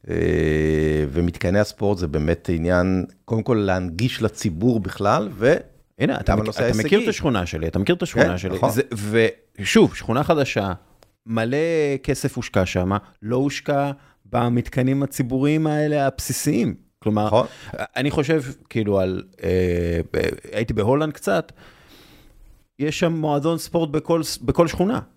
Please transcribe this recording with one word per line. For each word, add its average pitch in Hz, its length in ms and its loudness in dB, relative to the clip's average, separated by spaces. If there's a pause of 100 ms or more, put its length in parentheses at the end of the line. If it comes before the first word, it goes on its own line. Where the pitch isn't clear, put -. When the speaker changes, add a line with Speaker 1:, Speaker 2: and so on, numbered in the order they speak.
(100)
Speaker 1:
אה, 85 40 -2 (960)
ומתקני 87 460 0
הספורט 101 400 0
זה 87 80 -4
באמת 76 460 -2
עניין, 90 520 2 (200)
קודם 113 180 -2
כל 110 240 2
להנגיש 92 560 -2
לציבור 110 580 0
בכלל, 104 520 0
ו- 113 220 4 (440)
Speaker 2:
הנה, - 220 0
אתה - 120 2
Speaker 1:
גם 98 60 4
Speaker 2:
מכ-, 107 40 0
Speaker 1:
הנושא 110 160 -4
Speaker 2:
אתה 131 60 0
Speaker 1:
ההישגי. 113 200 0
Speaker 2:
מכיר 196 200 4
את - 40 0
השכונה 117 380 0
שלי, 80 220 -4
אתה 85 100 -2
מכיר 101 160 2
את 180 80 -4
השכונה 139 260 2
Speaker 1:
כן, 90 100 -2
Speaker 2:
שלי. 92 180 -4
Speaker 1:
נכון. 101 140 2
Speaker 2:
זה, 113 120 -2 (760)
ושוב, 165 360 4
שכונה 123 300 -2
חדשה, 135 480 0 (540)
מלא 113 300 -2 (460)
כסף 135 340 -2
הושקע 101 300 0
שם, 92 240 0 (320)
לא 113 140 -2
הושקע 139 540 0 (360)
במתקנים 120 760 0
הציבוריים 139 640 0
האלה, 151 400 0
הבסיסיים. 147 680 -2 (240)
כלומר, 107 280 0
Speaker 1:
נכון. 107 200 4 (500)
Speaker 2:
אני 135 140 0
חושב, 151 320 0 (280)
כאילו, 104 300 2
על, 92 220 0 (200)
אה, 90 60 -2 (640)
ב-, - 60 -2 (340)
הייתי 113 200 -4
בהולנד 135 400 0
קצת, 185 400 -2 (1300)
יש 147 220 -2
שם 165 120 2
מועדון 156 460 0
ספורט 160 320 -2
בכל 160 320 0
ס-, - 160 -6
בכל 143 300 4
שכונה. 202 300 0 (180)